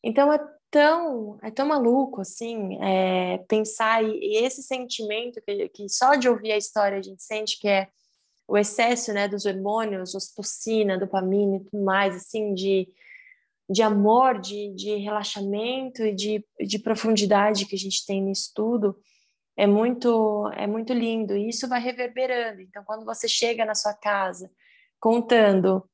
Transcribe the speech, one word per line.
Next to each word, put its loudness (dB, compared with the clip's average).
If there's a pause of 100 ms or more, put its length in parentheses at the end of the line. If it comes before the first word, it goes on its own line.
Então, 4
é 2 (320)
tão, 2
é -12
tão -2
maluco, 2
assim, -8
é, 0 (100)
pensar 2
e, 0
e -2
esse -4
sentimento -8
que, -4
que -14
só 4
de 2
ouvir 0
a 2
história 0
a -4
gente -14
sente, -6
que -4
é 2 (600)
o 2
excesso, 2
né, 0
dos -6
hormônios, -4
ocitocina, -2
dopamina 0
e -4
tudo -4
mais, 2
assim, -6
de, 0 (840)
de 2
amor, 4
de, -10
de -6
relaxamento -6
e 0
de, -4 (160)
de -4
profundidade 2
que -8
a -6
gente -6
tem -2
nisso -4
tudo, 0 (580)
é 4
muito, 2
é -4
muito -4
lindo. 0
E -2
isso -6
vai -2
reverberando. -4
Então, -18
quando -10
você -6
chega 0
na -4
sua -2
casa -2 (500)
contando 4